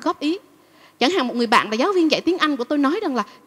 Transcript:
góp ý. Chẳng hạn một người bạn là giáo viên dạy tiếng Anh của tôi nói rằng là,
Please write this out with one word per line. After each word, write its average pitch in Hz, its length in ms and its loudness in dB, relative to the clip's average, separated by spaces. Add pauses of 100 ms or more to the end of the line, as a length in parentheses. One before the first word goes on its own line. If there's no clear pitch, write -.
góp 339 180 -4
ý. 320 180 -2 (600)
Chẳng 254 120 2
hạn 285 180 0
một 226 80 -6
người 240 100 0
bạn 214 240 2
là 220 40 -4
giáo 302 180 0
viên 330 180 2
dạy 254 100 0
tiếng 339 180 -2
Anh 302 180 0
của 240 80 -4
tôi 302 140 -2
nói 285 240 2
rằng 302 120 -4
là, 220 100 -2 (220)